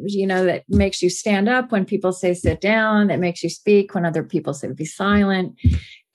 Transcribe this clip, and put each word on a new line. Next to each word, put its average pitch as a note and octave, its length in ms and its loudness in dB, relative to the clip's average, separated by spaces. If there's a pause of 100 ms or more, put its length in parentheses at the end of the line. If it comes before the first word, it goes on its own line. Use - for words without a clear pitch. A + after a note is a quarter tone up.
you G3 220 -2
know, F#3 180 2
that - 240 0
makes G3 320 0
you F3+ 80 2
stand G3+ 400 0
up B3 220 0
when G3 140 0
people F#3 280 -2
say F3+ 220 -2
sit E3 260 -2
down, G#3+ 460 2
that E3 120 0
makes F3 240 -2
you E3+ 60 -4
speak G3+ 460 2
when F3 100 0
other D#3 180 -2
people D3+ 300 -4
say G#2+ 180 -10
be C3+ 140 -8
silent." G3 720 0 (600)